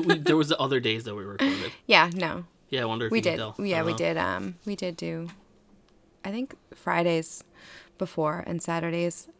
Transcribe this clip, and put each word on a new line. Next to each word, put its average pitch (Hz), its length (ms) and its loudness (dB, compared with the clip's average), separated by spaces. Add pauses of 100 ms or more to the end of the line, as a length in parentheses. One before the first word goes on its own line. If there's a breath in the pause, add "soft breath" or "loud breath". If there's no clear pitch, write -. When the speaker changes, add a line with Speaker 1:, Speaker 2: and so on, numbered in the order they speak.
Speaker 1:
we, 185 160 4
there 151 180 4
was 156 140 4
the 156 100 2
other 135 220 2
days 113 240 0
that 104 100 -6
we 101 80 -8
recorded. 175 480 -2 (160 loud breath)
Speaker 2:
Yeah, 175 260 8
no. 165 300 -4 (260)
Speaker 1:
Yeah, 131 120 -2
I 120 40 0
wonder 113 200 0
if 110 80 0
Speaker 2:
We 226 60 4
Speaker 1:
you - 40 2
can 175 80 2
Speaker 2:
did. 160 60 0
Speaker 1:
tell. 110 200 -6
I 196 60 -4
Speaker 2:
Yeah, 190 140 0
Speaker 1:
don't 160 80 0
Speaker 2:
we 170 80 0
Speaker 1:
know. 190 40 -4
Speaker 2:
did. 165 200 0
Um, 185 380 -2 (100)
we 208 100 -6
did 180 220 -6
do, 170 320 -6 (960)
I 196 60 -8
think, 247 220 -6 (220)
Fridays 170 720 0 (520 loud breath)
before 165 480 -2
and 170 160 -4
Saturdays. 170 680 -2 (100)